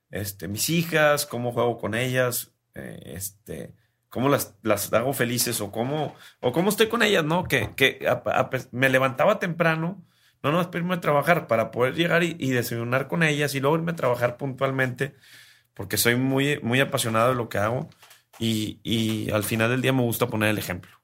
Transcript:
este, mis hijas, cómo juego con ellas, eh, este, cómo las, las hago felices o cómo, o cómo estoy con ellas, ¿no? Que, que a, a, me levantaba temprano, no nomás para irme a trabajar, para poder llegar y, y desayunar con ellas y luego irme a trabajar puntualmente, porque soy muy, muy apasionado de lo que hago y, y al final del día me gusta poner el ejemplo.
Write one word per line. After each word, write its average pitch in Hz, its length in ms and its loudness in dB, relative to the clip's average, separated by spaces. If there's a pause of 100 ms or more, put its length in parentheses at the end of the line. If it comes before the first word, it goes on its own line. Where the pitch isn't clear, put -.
(100)
este, 98 380 -8
mis 104 200 -4
hijas, 156 580 2
cómo 120 260 -4
juego 117 260 0
con 104 160 -4
ellas, 127 560 -2 (240)
eh, 62 400 -14
este, - 580 -12 (360)
cómo 123 200 -2
las, - 340 0
las 107 300 0
hago 120 200 0
felices 120 480 -2
o 101 100 -6
cómo, 131 460 -4 (240)
o 123 100 0
cómo 170 200 2
estoy 220 180 2
con 233 160 0
ellas, 196 200 4
¿no? 170 200 0
Que, 110 320 0
que - 320 2
a, - 180 2
a, - 240 0 (220)
me 127 160 2
levantaba 131 500 4
temprano, 165 640 -2 (400)
no 135 80 0
nomás 170 180 2
para 175 100 -6
irme 175 160 -2
a 175 60 -2
trabajar, 156 460 2
para 113 240 2
poder 127 240 0
llegar 170 300 2
y, 170 140 -2
y 131 120 -2
desayunar 120 560 0
con 170 160 -2
ellas 147 320 0
y 139 60 -4
luego 143 160 2
irme 165 160 -4
a 165 40 -8
trabajar 123 420 0
puntualmente, 135 760 -2 (600)
porque 98 240 -4
soy 120 180 4
muy, 135 460 0
muy 120 180 2
apasionado 117 480 2
de 131 80 2
lo 117 120 -4
que - 100 -4
hago 110 300 -2 (520)
y, 113 420 -2
y 110 480 -2
al 107 140 0
final 113 260 0
del 127 120 0
día 131 100 2
me 131 100 2
gusta 117 260 0
poner 107 200 0
el 107 100 0
ejemplo. 87 320 -8 (140)